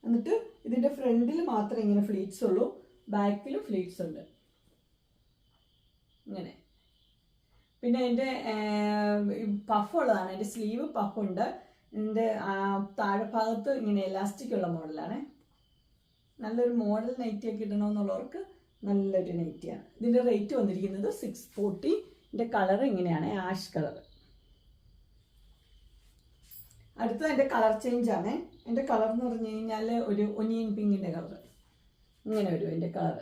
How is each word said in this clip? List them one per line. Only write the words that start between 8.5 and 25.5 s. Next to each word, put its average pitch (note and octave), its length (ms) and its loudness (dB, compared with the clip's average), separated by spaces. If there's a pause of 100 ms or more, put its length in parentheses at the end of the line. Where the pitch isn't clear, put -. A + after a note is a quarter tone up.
ഏ, - 20 -2 (1160)
പഫ് G#3+ 260 2
ഉള്ളതാണ്, A3 320 2
അതിന്റെ F#3+ 160 -4
സ്ലീവ് A3+ 520 -4
പഫ് G3+ 220 -2
ഉണ്ട്. G3 420 -2 (320)
ഇതിന്റെ, G#3+ 340 0 (140)
ആ, G3+ 120 -2 (460)
താഴെ G3 260 2
ഭാഗത്ത് A3 540 0
ഇങ്ങനെ G#3 220 2
ഇലാസ്റ്റിക് G3 540 -2
ഉള്ള F#3 120 2
മോഡലാണ്. D#3+ 520 -4 (1200)
നല്ലൊരു A#3+ 320 2 (100)
മോഡൽ A3 340 0
നൈറ്റി A3+ 340 -4
ഒക്കെ G#3+ 120 -4
ഇടണമെന്നുള്ളവർക്ക് G#3 800 -2 (400)
നല്ലൊരു G3 480 2
നൈറ്റിയാണ്. E3+ 520 -6 (160)
ഇതിന്റെ A#3 200 6
റേറ്റ് A#3 340 2
വന്നിരിക്കുന്നത് G3 600 0
സിക്സ് - 400 -10
ഫോർട്ടി. G3+ 340 -2
ഇതിന്റെ - 560 -4 (120)
കളർ G3 280 4
ഇങ്ങനെയാണ്, F3+ 420 2
ആഷ് F#3+ 500 -4
കളർ. D3+ 200 -2 (3000)